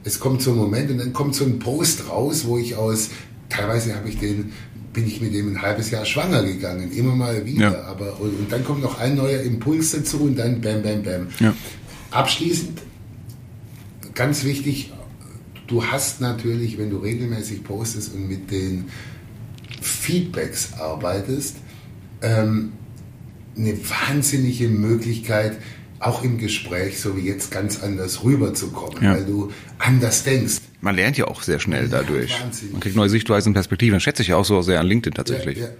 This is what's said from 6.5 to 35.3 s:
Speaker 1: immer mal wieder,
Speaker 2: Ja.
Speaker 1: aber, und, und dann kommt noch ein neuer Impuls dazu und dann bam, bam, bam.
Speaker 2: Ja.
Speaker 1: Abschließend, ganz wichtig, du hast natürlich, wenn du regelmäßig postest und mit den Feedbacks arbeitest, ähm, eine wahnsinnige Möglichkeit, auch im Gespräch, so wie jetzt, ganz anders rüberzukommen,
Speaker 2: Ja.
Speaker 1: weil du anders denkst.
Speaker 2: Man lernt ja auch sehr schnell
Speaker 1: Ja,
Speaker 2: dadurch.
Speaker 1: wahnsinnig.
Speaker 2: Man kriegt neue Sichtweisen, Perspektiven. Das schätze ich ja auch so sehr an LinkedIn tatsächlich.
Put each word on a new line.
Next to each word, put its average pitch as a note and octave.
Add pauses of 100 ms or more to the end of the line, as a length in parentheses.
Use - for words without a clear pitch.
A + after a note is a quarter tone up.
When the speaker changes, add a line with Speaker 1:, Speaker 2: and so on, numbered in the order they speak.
Speaker 1:
immer B2+
mal A#2
wieder, G#2+
Speaker 2:
Ja. F2
Speaker 1:
aber, G2
und, G#2 (100)
und G2+
dann B2+
kommt C#3+
noch -
ein C3+
neuer C3+
Impuls C#3+
dazu C#3+
und C#3
dann A#2
bam, G#2+
bam, G#2
bam. F2+ (120)
Speaker 2:
Ja. A2 (560)
Speaker 1:
Abschließend, - (1300)
ganz C3+
wichtig, C#3 (760)
du A#2
hast -
natürlich, A#2
wenn G#2+
du G2
regelmäßig A2
postest G#2+
und F#2+
mit F#2+
den F#2+ (960)
Feedbacks -
arbeitest, F2+ (680)
ähm, A2 (840)
eine A2 (340)
wahnsinnige C3
Möglichkeit, A2 (420)
auch A#2+
im A#2
Gespräch, F#2+
so G2
wie F#2+
jetzt, F#2+
ganz G2+
anders F#2+
rüberzukommen, G#2+
Speaker 2:
Ja. G2
Speaker 1:
weil G2
du G2+ (300)
anders A#2+
denkst. C3 (240)
Speaker 2:
Man G2
lernt A2+
ja A#2+
auch -
sehr D2+
schnell C#2+
Speaker 1:
Ja, B1
Speaker 2:
dadurch. C2+
Speaker 1:
wahnsinnig. G#2
Speaker 2:
Man F#2
kriegt G2
neue G#2
Sichtweisen, G#2+
Perspektiven. G2+
Das F#2
schätze C#3+
ich F2
ja E2+
auch F2+
so F#2+
sehr F2
an E2+
LinkedIn G#2
tatsächlich. -